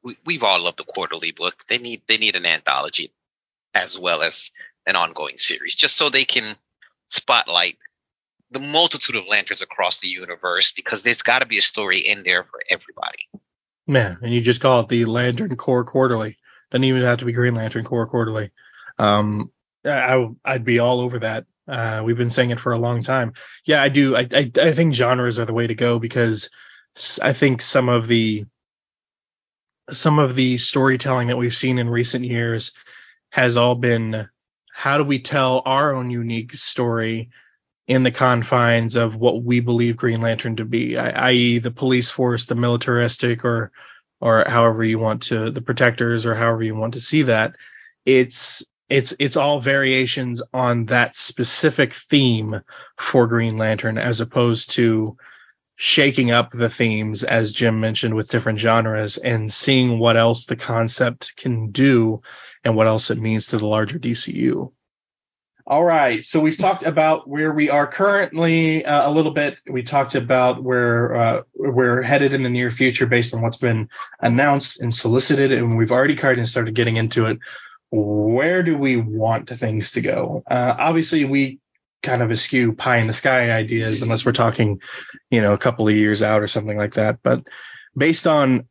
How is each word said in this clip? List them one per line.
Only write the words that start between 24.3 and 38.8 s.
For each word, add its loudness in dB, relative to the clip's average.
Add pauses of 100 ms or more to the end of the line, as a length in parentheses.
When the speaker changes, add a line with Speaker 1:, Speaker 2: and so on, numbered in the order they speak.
Speaker 2:
I, 2 (100)
I 4
think 2
genres 0
are -2
the -6
way 0
to -4
go, 0
because -2 (460)
s-, -6
I 2
think 0
some 0
of 2
the, 0 (1500)
some 2
of 2
the 2
storytelling 0
that -2
we've -2
seen -2
in -2
recent -2
years -4 (580)
has 0
all 4
been, -2 (440)
how -2
do 2
we 0
tell 0
our 0
own -4
unique -6
story -4 (560)
in 4
the 4
confines 2